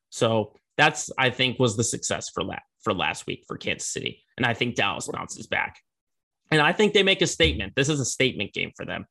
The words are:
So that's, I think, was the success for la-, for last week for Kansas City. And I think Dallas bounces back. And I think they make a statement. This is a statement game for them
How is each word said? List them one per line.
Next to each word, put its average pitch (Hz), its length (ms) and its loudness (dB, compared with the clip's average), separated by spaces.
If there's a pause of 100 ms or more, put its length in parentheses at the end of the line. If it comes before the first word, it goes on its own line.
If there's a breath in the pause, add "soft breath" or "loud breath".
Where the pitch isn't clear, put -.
(120)
So 113 440 2 (220)
that's, 156 400 2
I 127 140 2
think, 127 280 0
was 120 180 4
the 117 80 2
success - 440 -4
for 87 140 -6
la-, 95 160 -8 (240)
for 107 100 -2
last 82 340 -4
week - 200 -8
for - 100 -10
Kansas - 320 -6
City. - 360 -8 (120)
And 123 80 -2
I 117 100 0
think 120 200 -2
Dallas 98 380 -2
bounces - 340 -10
back. - 320 -4 (720)
And 156 100 4
I 151 120 4
think 208 220 4
they 202 80 6
make 190 200 4
a 170 40 4
statement. 110 500 0
This 135 120 2
is 151 120 0
a 127 40 -2
statement 113 480 -2
game 90 240 -6
for 95 80 -10
them 90 260 -8